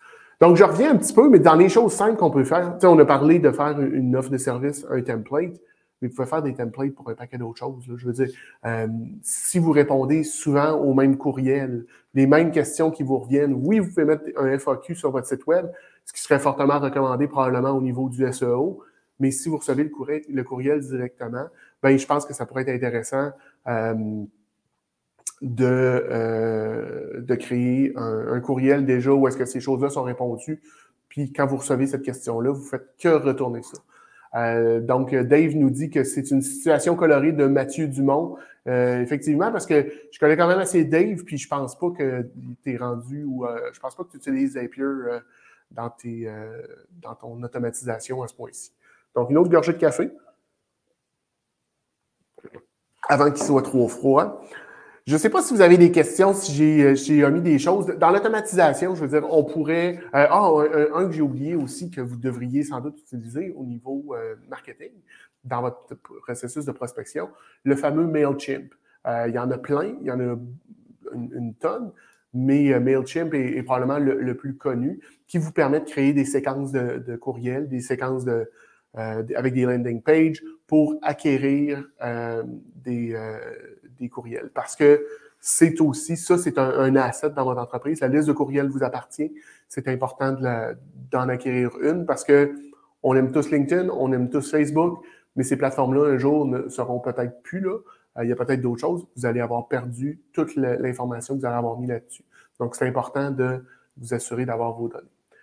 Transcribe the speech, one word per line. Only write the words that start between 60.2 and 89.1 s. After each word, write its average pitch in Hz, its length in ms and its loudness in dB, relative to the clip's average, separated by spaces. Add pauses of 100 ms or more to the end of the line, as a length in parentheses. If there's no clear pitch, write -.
ah, 196 200 4
un, 151 160 4
un, 151 300 2
un 175 100 0
que 175 80 -4
j'ai 156 80 -2
oublié 143 340 -2
aussi 160 340 -6
que 143 120 -10
vous 120 160 -8
devriez 123 460 -4
sans 139 180 -8
doute 147 180 -12
utiliser 127 560 -10
au - 80 -14
niveau, 131 500 -10
euh, 113 220 -10 (140)
marketing, 131 420 -18 (540)
dans 123 160 -4
votre 123 340 -8 (280)
processus 123 420 -10
de 131 80 -6
prospection, 117 560 -10 (340)
le 139 140 2
fameux 151 280 0
MailChimp. 143 680 -2 (340)
Euh, 117 220 -4
il 117 40 -4
y 120 60 -2
en 123 100 -4
a 127 80 -4
plein, 151 440 -4
il - 60 -8
y 139 40 -4
en 123 80 -4
a 123 160 -4 (800)
une, 120 200 -10
une 120 220 -8
tonne, 214 380 -6 (400)
mais, 139 400 2
euh, 123 80 2
MailChimp 135 520 -2
est, 127 220 -2
est 127 80 -4
probablement 127 360 -2
le, 135 200 0
le 123 160 -4
plus 135 220 -10
connu, 135 420 -4 (260)
qui - 120 -6
vous 160 160 -4
permet 147 260 2
de 147 60 -6
créer 139 260 0
des 139 140 2
séquences 139 480 -4
de, 123 240 -2
de 120 180 -10
courriels, 123 540 -6
des 127 100 -6
séquences 127 460 -4
de, 117 260 -2 (460)
euh, 110 260 -6
d-, 117 120 -8
avec 127 180 -2
des 127 100 0
landing 123 380 -2
pages 160 420 2 (220)
pour 151 360 2
acquérir, 143 840 0 (160)
euh, 117 400 -6 (320)
des, 117 380 -6
euh, 110 240 -10 (640)
des 123 100 -10
courriels. 120 440 -12
Parce - 220 -8
que 147 300 6 (340)
c'est - 420 2
aussi, 156 360 0
ça, 175 200 2
c'est 170 200 -2
un, 131 120 2
un 131 260 2
asset 135 360 0
dans 143 140 -2
votre 123 160 -2
entreprise. 139 400 -6
La 139 60 0
liste 151 200 2
de 151 60 2
courriels 139 340 0
vous 135 160 -2
appartient. 131 500 -6 (340)